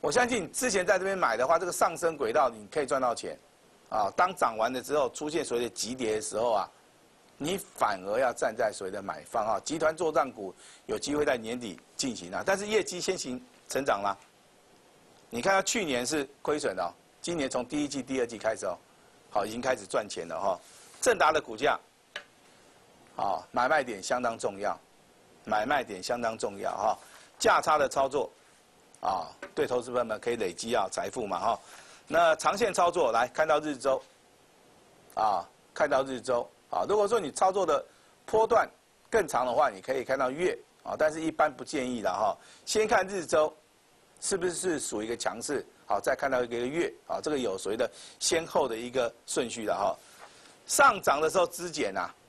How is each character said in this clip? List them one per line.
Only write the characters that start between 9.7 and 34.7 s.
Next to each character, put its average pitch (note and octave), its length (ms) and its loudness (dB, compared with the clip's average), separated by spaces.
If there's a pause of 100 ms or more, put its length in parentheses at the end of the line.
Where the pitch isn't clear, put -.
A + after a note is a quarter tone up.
团 D#3+ 180 2
作 D#3+ 160 0
战 D3 180 0
股 G2+ 240 -12 (320)
有 G#2+ 120 -4
机 C#3 160 -4
会 D3 100 2
在 C#3 120 2
年 A2+ 220 -6
底 A2 200 -10 (180)
进 B2 200 -4
行 F2 180 -12
啊， F#2 100 -4
但 F#3+ 140 2
是 G#3 80 -6
业 G#3+ 160 2
绩 F3+ 180 -8
先 F#3 160 -2
行 B2+ 240 -8 (280)
成 C3 160 -2
长 G2+ 180 0
啦。 G2 140 0 (1120)
你 A#2 100 -4
看 F#3+ 120 2
它 F#3+ 100 4
去 G#3 220 -2
年 B2 200 -2
是 C#3+ 240 -2 (140)
亏 D3+ 160 -2
损 A2 160 -2
的 F2+ 80 -4
哦， E2+ 80 -2 (300)
今 E3+ 160 -6
年 C#3 120 -2
从 B2+ 160 -2
第 D3 200 -2
一 C#3+ 40 -4
季、 C3 140 -6
第 C3 180 -4
二 A#2+ 60 2
季 A#2 100 -10
开 A2 200 -2
始 G2+ 100 -8
哦， F2 100 -4 (540)
好， G#2 160 0
已 G#2+ 40 -8
经 A#2 100 -6
开 C3 160 0
始 G#2 100 -14
赚 G#2+ 220 -2
钱 E2 180 -8
了 E2 120 -8
哈。 F#2+ 200 0 (420)
正 A#3 160 4
达 D#3+ 160 6
的 D3+ 80 2
股 A2+ 160 -12
价， B2+ 220 2 (1400)
啊， F#2 240 -2 (100)
买 B2 180 2
卖 D3+ 160 2
点 G#2 180 -8
相 B2 180 -2
当 A#2 180 -2
重 G2+ 200 -4
要， G2 200 -4 (680)
买 G#2+ 200 0
卖 C#3 180 0
点 F#2+ 200 -8
相 A#2+ 180 -4
当 A2+ 160 -2
重 G#2 220 -6
要 G2 140 -4
哈。 G2+ 260 0 (400)
价 F3+ 240 6
差 D#3 160 4
的 C#3 100 4
操 C3+ 180 2
作， C3 240 0 (680)
啊， F2+ 320 -2 (220)
对 D3 120 0
投 B2 140 0
资 B2 100 -12
朋 A#2+ 100 0
友 A#2 40 0
们 A2 160 -4
可 A#2+ 100 -2
以 A#2+ 60 0
累 G2 160 -2
积 A2+ 220 -4
啊 G2+ 180 2
财 F#2 160 -4
富 A2 180 -6
嘛 F#2 120 -4
哈。 G#2 220 0 (460)
那 D#3+ 300 4
长 D#3+ 200 0
线 G3+ 160 0
操 F3 180 6
作， D#3+ 200 4
来 A#2 160 4
看 D#3 220 2
到 D3+ 100 6
日 D3+ 160 -2
周， C3 280 2 (1120)